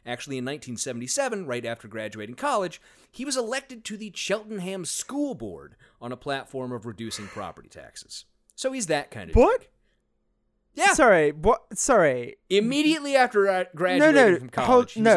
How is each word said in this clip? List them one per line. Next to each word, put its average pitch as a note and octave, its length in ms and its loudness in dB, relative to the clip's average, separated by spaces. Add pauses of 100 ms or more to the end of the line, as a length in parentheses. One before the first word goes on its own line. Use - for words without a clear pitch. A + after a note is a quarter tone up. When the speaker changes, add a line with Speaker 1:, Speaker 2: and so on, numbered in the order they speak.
Speaker 1:
actually B2 320 -10
in B2 80 -6
nineteen C3 320 -10
seventy-seven, E3 680 -6
right A#2+ 180 -6
after A#2 220 -10
graduating G#2+ 480 -12
college, A3 440 -4 (320)
he B3+ 140 -14
was C#4 100 -6
elected B3 500 -8
to G#3 120 -10
the G#3 160 -14
Cheltenham G3 720 -8
School C#4 480 -6
Board F2+ 420 -14 (240)
on A#2+ 120 -12
a B2 60 -10
platform C3 540 -8
of A2+ 140 -10
reducing G#2+ 420 -10
property F#2 420 -12
taxes. - 560 -20 (300)
So C4 180 -6
he's B3+ 140 -6
that D3 220 -2
kind G2+ 220 -14
of - 40 4
Speaker 2:
What? G#4 260 6
Speaker 1:
dick. - 80 -20 (1040)
Yeah. F#4 180 4
Speaker 2:
Sorry, F#3+ 380 6
what? F3+ 460 -2
Sorry. C#3 600 2 (120)
Speaker 1:
Immediately C#4+ 640 2
after A3+ 320 4
I F#3 280 0
graduated F#3 400 4
Speaker 2:
No, B3 160 8
no, E3+ 80 0
Speaker 1:
from B2+ 100 -14
college, B2+ 180 -2
Speaker 2:
hold, B3 220 6
Speaker 1:
he A3 120 -8
was - 40 2
Speaker 2:
no, A3+ 120 8